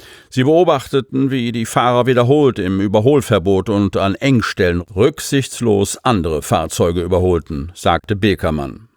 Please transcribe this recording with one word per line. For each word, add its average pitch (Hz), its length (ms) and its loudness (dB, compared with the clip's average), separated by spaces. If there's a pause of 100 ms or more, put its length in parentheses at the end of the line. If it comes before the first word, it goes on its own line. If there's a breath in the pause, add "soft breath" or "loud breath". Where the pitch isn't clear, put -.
(320 loud breath)
Sie 127 120 0
beobachteten, 139 840 0
wie 120 220 -4
die 113 160 -4
Fahrer 123 400 2
wiederholt 127 500 4
im 95 240 -2
Überholverbot 107 880 2
und 101 280 0
an 95 180 0
Engstellen 104 640 0
rücksichtslos 113 1160 -2
andere 85 440 -2
Fahrzeuge 87 600 -2
überholten, 87 720 -2
sagte 90 400 -2
Bekermann. 80 800 -4